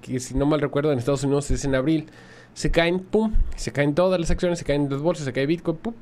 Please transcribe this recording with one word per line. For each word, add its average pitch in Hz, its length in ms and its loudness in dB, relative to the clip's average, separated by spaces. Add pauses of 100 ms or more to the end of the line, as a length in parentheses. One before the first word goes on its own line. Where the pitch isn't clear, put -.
que 123 180 -6
si 123 140 -10
no 139 120 0
mal 151 140 2
recuerdo 143 320 0
en 131 60 0
Estados 135 260 0
Unidos 143 280 0
es 127 120 0
en 135 120 0
abril, 151 320 0 (460)
se - 180 -2
caen, 170 280 2
pum, 214 340 0 (220)
se - 160 -8
caen 143 220 0
todas 180 260 2
las 170 120 0
acciones, 175 280 0
se - 60 -12
caen 143 240 0
las 135 120 -4
bolsas, 156 240 -2
se 123 80 -4
cae 135 120 0
Bitcoin, 165 320 -2
pum, 233 240 -8